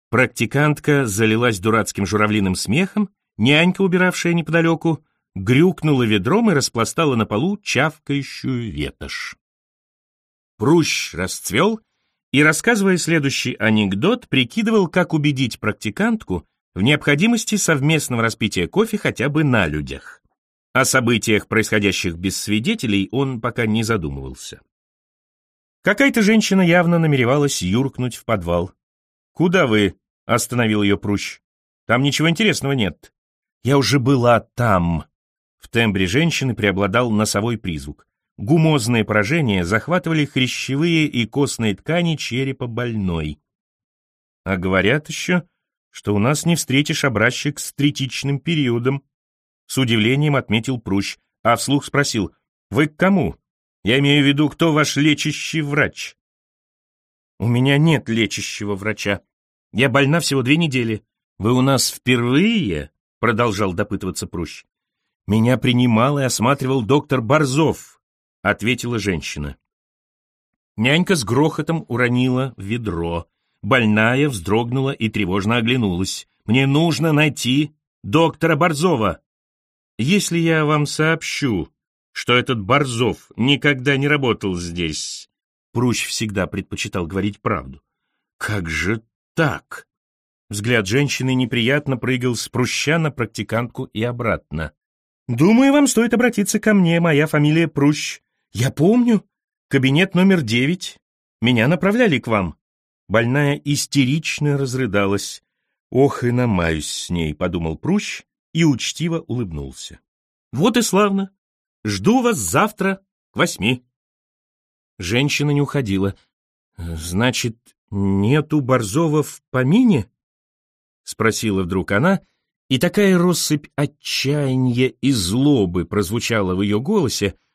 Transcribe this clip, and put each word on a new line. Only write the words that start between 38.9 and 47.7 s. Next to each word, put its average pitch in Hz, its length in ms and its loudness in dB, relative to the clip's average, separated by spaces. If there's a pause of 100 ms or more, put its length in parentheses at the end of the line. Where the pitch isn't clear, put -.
поражение 107 600 0
захватывали 156 600 -2
хрящевые 143 800 -2
и 120 220 -2
костные 117 480 -2
ткани 165 400 -2
черепа 131 520 -6
больной. 101 720 -4 (1080)
«А 95 120 -2
говорят 95 520 0
еще», 180 340 -2 (480)
что - 240 -4
у 104 40 0
нас 139 260 0
не 170 100 2
встретишь 143 480 -2
образчик 127 560 -2
с - 140 -12